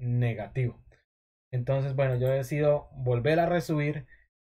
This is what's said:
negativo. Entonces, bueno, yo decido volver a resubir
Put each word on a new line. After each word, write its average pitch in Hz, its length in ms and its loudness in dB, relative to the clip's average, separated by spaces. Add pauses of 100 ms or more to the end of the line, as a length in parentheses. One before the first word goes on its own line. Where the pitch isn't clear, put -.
negativo. 120 800 -2 (720)
Entonces, 135 420 -2
bueno, 135 220 2
yo 123 140 0
decido 147 640 0
volver 123 440 2
a 170 80 4
resubir 151 640 -2 (500)